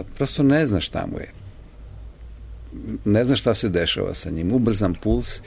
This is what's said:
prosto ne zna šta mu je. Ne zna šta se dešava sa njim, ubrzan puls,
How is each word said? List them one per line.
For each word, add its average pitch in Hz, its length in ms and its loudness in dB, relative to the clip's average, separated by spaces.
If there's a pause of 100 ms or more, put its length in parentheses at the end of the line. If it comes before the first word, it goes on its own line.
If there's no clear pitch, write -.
(160)
prosto 139 260 0
ne 143 240 6
zna 101 140 2
šta - 260 -4
mu - 120 -6
je. - 100 -10 (1800)
Ne 107 200 6
zna 127 120 4
šta 117 180 4
se 113 140 2
dešava 92 460 0
sa - 160 -6
njim, 80 220 0
ubrzan 107 420 4
puls, 117 520 0